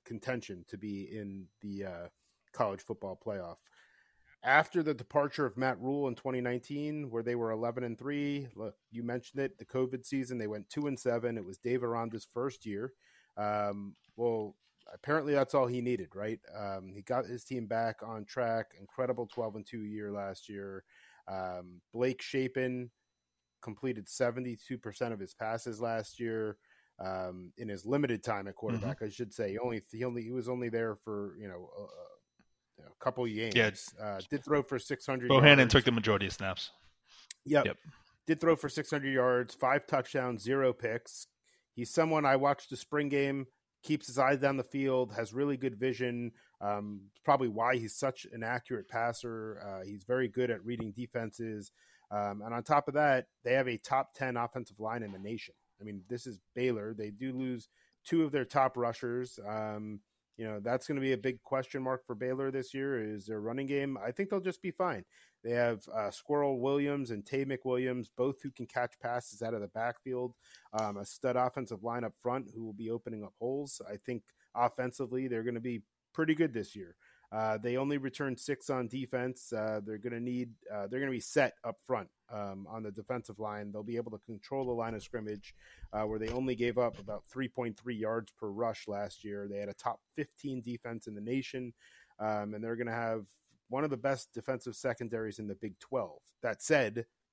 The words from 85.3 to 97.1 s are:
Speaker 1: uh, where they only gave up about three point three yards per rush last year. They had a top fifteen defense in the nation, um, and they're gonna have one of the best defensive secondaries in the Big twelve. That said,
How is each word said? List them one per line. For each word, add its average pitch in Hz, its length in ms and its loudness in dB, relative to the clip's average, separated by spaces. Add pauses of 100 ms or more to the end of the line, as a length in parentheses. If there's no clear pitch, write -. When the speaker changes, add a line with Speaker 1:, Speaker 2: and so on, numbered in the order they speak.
Speaker 1:
uh, 107 120 0
where 107 160 -2
they 110 100 -2
only 127 260 0
gave 120 220 2
up 120 200 2
about 98 300 -8
three 127 220 -4
point 117 280 -4
three 123 180 -6
yards 110 360 -2
per - 160 -8
rush 110 400 -2
last 101 360 -6
year. 101 260 -6
They 101 80 -6
had 101 120 -6
a 101 40 -6
top - 260 -4 (160)
fifteen 139 460 -6
defense 117 460 -8
in 107 80 -10
the 104 40 -10
nation, 123 540 -4 (460)
um, 107 340 0
and 107 100 -6
they're 113 140 -4
gonna 117 140 -2
have 113 340 -2 (420)
one 131 160 -2
of 151 60 2
the 135 80 -2
best 131 340 0
defensive 123 440 -4
secondaries 113 640 -4
in 107 80 -6
the 101 80 -6
Big 101 240 -8
twelve. 95 420 -4 (200)
That 113 200 -2
said, 120 440 4 (280)